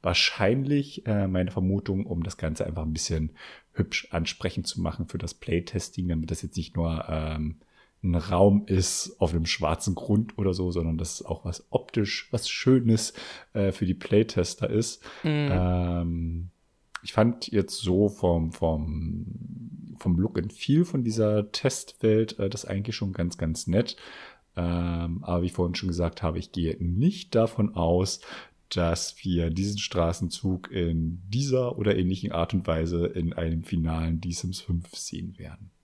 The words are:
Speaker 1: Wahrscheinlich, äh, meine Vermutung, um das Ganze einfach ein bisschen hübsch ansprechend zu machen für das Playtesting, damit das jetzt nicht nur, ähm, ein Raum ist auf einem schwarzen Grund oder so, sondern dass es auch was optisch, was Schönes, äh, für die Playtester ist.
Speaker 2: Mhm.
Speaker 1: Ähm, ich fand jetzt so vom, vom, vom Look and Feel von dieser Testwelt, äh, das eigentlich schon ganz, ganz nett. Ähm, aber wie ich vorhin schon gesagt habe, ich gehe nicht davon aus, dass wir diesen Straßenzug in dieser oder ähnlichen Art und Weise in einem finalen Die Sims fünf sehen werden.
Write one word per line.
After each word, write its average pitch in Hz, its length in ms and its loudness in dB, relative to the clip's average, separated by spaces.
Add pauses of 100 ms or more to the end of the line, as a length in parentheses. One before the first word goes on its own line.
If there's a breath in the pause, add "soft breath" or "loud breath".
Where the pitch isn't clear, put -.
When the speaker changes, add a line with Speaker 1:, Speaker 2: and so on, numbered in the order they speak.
Speaker 1:
Wahrscheinlich, 131 1040 2
äh, 101 200 2
meine 92 240 2
Vermutung, 95 540 0
um 85 180 -4
das 87 140 -6
Ganze 78 280 -2
einfach 80 180 -4
ein 78 80 -2
bisschen 80 400 -2 (400 loud breath)
hübsch - 400 -2
ansprechend 85 560 -4
zu - 140 -6
machen 87 260 -2
für - 100 -8
das - 160 -6
Playtesting, - 760 -2
damit 80 220 -2
das 80 100 -4
jetzt - 160 -8
nicht - 180 -6
nur, 82 340 0
ähm, 78 520 -4 (420 soft breath)
ein 87 120 2
Raum 98 500 6
ist - 540 0
auf 85 140 4
einem 82 120 2
schwarzen 82 500 0
Grund 107 420 0
oder 95 160 2
so, 90 180 0
sondern 82 260 0
dass 80 240 -6
es - 40 -14
auch - 200 -6
was - 240 -8
optisch, - 600 -4
was - 180 -4
Schönes, 117 640 4 (400 loud breath)
äh, 98 180 2
für 95 140 -2
die 90 80 2
Playtester - 760 0
ist. 113 320 0 (220 loud breath)
Speaker 2:
Mhm. 147 260 2
Speaker 1:
Ähm, 87 1000 0 (540)
ich - 100 -10
fand 117 340 4
jetzt 98 320 0
so 98 300 4
vom, 85 420 2
vom, 80 760 -2 (720)
vom 87 220 2
Look - 180 0
and 95 160 -4
Feel 160 320 4
von 151 180 -2
dieser 107 480 2
Testwelt, - 880 2
äh, 101 100 0
das 110 160 -8
eigentlich 104 300 -2
schon 98 180 -2
ganz, 87 260 -2
ganz 80 280 -2
nett. - 280 2 (600 loud breath)
Ähm, 85 680 -2
aber 87 180 0
wie 90 60 0
ich 87 60 -4
vorhin 85 220 0
schon 92 140 -2
gesagt 85 340 -2
habe, 85 160 0
ich - 120 -10
gehe 80 280 0
nicht 101 560 0
davon 110 400 2
aus, 90 460 2 (480 loud breath)
dass 85 540 0
wir 85 260 2
diesen 98 300 -2
Straßenzug 87 920 -2
in 85 580 0
dieser 127 480 0
oder 104 200 2
ähnlichen 92 340 0
Art 85 220 0
und 92 140 0
Weise 85 400 2
in 82 260 -2
einem 82 300 -2
finalen 82 580 0
Die 87 120 -6
Sims 90 280 -6
fünf 87 340 -4
sehen - 420 -10
werden. 90 320 -16 (140)